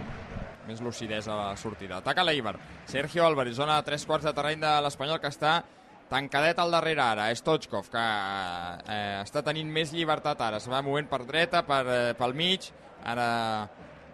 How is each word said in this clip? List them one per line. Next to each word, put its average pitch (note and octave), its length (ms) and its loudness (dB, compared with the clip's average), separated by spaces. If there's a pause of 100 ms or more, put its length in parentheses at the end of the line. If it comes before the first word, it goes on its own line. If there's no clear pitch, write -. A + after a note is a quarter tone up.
(680)
més A2+ 160 -10
lucidesa A2 500 -4
a G#2+ 40 -2 (140)
la G2+ 60 -6
sortida. G2 420 -8
Ataca D3 240 0
l'Eibar. C3+ 320 0 (300)
Sergio D3+ 420 0
Álvarez, C3 300 2
zona D3+ 240 2
de - 20 0
tres C#3+ 240 -4
quarts D#3 180 0
de D3+ 80 0
terreny D3+ 280 -2
de D3+ 220 4
l'Espanyol, D3 380 0
que C#3+ 80 -2
està D#3 340 2 (460)
tancadet C#3+ 500 2
al F3 120 2
darrere D#3+ 320 2
ara. A2 320 4
Stoichkov, C3 560 0
que, A#2 80 -2
eh, G2 1300 -2
està D3 180 -4
tenint D#3 280 -2
més D#3 220 0
llibertat D3+ 480 0
ara. A2 180 0
Es A#2+ 100 -12
va C3 140 0
movent C#3+ 260 0
per B2+ 180 -2
dreta, E3 380 2
per, C3+ 220 2
eh, A#2+ 280 2
pel B2+ 200 0
mig. F3+ 360 0 (340)
Ara A#2 640 0 (460)